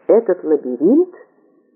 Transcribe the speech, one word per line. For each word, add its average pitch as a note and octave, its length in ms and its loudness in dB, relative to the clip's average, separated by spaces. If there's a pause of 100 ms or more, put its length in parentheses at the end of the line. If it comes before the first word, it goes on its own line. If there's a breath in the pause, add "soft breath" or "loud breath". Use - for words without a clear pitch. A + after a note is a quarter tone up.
этот F#3+ 360 0
лабиринт, D#3 680 0 (640)